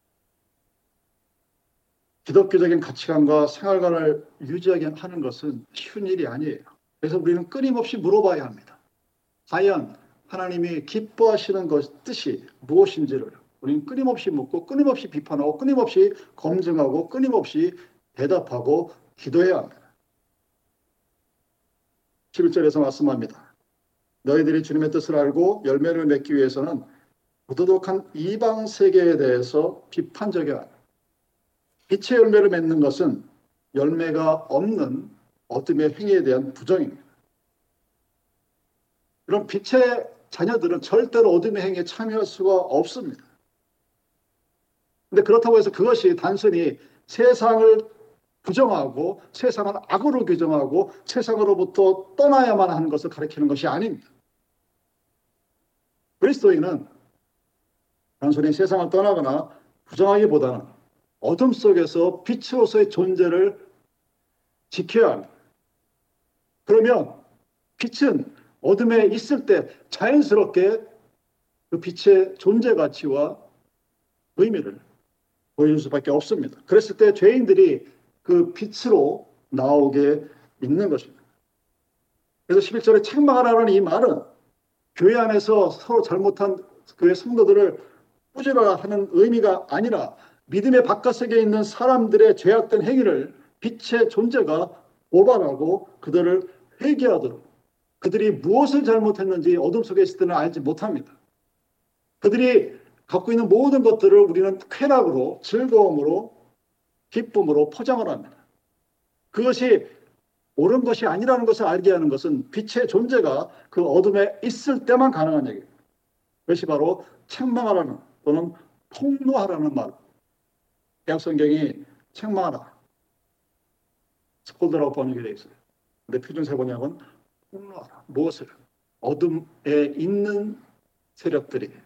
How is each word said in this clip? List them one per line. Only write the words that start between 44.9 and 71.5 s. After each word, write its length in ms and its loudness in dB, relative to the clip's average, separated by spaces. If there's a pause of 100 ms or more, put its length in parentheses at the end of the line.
근데 120 2
그렇다고 380 4
해서 120 0
그것이 440 2
단순히 640 -2 (260)
세상을 800 4 (540)
부정하고 800 -2 (100)
세상을 400 -4 (160)
악으로 380 -2
규정하고 640 -2 (140)
세상으로부터 1080 -2
떠나야만 560 2
하는 180 -4
것을 220 -4
가리키는 360 -4
것이 200 -4
아닙니다. 420 -6 (2000)
그리스도인은 680 0 (1300)
단순히 320 0
세상을 380 0
떠나거나 600 0 (360)
부정하기보다는 800 2 (540)
어둠 340 0
속에서 680 0
빛으로서의 680 0
존재를 720 0 (1080)
지켜야 400 0
합니다. 200 -12 (1300)
그러면 560 2 (560)
빛은 560 -2 (300)
어둠에 440 4
있을 380 -4
때 240 2 (200)
자연스럽게 920 2 (880)